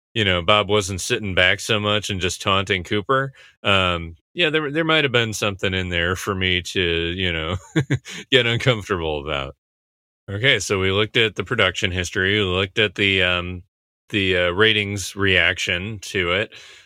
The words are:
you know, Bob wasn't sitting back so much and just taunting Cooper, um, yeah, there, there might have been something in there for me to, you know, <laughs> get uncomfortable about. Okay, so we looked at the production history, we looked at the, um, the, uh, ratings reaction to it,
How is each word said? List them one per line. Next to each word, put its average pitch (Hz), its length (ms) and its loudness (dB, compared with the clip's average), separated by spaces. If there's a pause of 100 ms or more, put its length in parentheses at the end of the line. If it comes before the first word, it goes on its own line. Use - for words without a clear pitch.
(140)
you 110 100 2
know, 90 180 2
Bob 104 260 4
wasn't 98 320 0
sitting 101 360 -2
back 92 240 4
so 110 180 0
much 104 320 0
and 95 100 -4
just 87 220 -2
taunting 98 400 0
Cooper, 131 520 -2 (280)
um, 90 540 0 (180)
yeah, 170 160 0
there, 151 200 0
there 160 140 0
might 160 180 2
have 135 100 0
been 117 200 0
something 101 420 -2
in 92 140 -2
there 87 260 0
for 101 180 -4
me 92 300 0
to, - 180 -4
you 85 520 -2
know, 82 240 -4 (180)
<laughs> - 560 -4
get 123 160 4
uncomfortable 101 720 0
about. 69 360 -6 (760)
Okay, 110 300 0
so 101 180 -2
we 95 140 2
looked 107 240 0
at 110 180 2
the - 80 -6
production 98 480 0
history, 92 480 0
we 101 80 0
looked 92 320 -2
at 104 160 2
the, 98 300 2
um, 90 400 -2 (460)
the, 95 260 0
uh, 87 140 2
ratings 101 680 0
reaction 95 840 0
to 87 320 -2
it, 101 220 -2 (320)